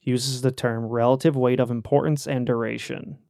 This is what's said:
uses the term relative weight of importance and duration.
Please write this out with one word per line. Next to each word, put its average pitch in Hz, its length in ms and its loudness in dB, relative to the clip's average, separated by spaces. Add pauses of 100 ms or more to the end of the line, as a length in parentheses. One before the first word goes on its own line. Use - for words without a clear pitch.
uses 123 400 -2
the 131 100 2
term 113 320 -2
relative 123 520 2
weight 127 220 2
of 120 120 0
importance 143 560 0
and 131 200 -2
duration. 117 720 -4 (120)